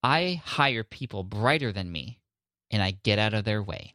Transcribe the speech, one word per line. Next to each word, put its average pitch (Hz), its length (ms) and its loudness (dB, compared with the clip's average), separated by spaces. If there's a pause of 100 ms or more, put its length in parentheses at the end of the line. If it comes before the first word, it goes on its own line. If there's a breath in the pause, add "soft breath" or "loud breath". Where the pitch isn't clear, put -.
"I 165 420 2
hire 131 400 0
people 107 400 -8
brighter 113 480 0
than 92 200 -6
me, 82 280 -8 (520)
and 107 100 2
I 95 220 0
get 104 160 4
out 107 160 2
of 104 100 0
their 107 160 0
way." - 340 -8